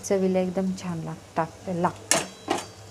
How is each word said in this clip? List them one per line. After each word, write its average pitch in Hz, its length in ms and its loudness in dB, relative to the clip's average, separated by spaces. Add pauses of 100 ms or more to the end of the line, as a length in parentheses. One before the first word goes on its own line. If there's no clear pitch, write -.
चवीला 190 340 4
एकदम 185 320 2 (120)
छान 170 220 -4
लागतात, 160 640 -4
लागतं. - 560 2 (680)